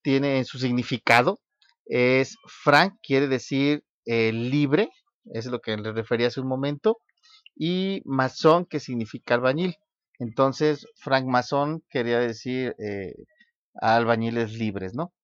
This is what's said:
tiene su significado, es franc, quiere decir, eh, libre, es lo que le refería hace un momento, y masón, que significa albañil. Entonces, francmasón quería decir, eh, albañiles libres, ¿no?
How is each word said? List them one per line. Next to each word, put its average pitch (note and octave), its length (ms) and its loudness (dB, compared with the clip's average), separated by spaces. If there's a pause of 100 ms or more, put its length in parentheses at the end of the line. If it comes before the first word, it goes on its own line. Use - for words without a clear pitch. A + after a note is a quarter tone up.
tiene C3+ 420 2
su - 140 -12
significado, B2 840 2 (460)
es B2+ 500 2 (260)
franc, D3+ 380 4
quiere C#3 260 2
decir, C#3 560 0 (220)
eh, A2+ 260 2
libre, C#3 580 2 (440)
es A#2 140 -8
lo B2 140 -6
que A2 140 -6
le G#2+ 160 -6
refería A2+ 360 0
hace B2+ 140 -6
un C3 60 -4
momento, C#3+ 520 -2 (560)
y F#3 500 -2
masón, C3+ 600 2
que D3 140 -6
significa A#2+ 540 -6
albañil. C3+ 440 0 (420)
Entonces, C3+ 680 0 (100)
francmasón C3+ 960 0
quería A#2+ 300 0
decir, B2 580 -4
eh, G2+ 380 -8 (580)
albañiles A2+ 800 0
libres, G2 400 -6
¿no? D#3+ 180 -8 (120)